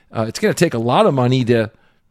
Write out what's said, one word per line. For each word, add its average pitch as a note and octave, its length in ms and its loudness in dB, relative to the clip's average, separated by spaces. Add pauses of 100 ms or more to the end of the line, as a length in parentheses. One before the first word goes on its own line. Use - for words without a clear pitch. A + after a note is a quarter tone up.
(120)
uh, A2 160 -4
it's - 120 -12
gonna F#3+ 160 0
take E3 180 0
a A#2+ 60 -4
lot C3 260 2
of E3+ 80 2
money B2+ 320 0
to A2+ 240 0 (420)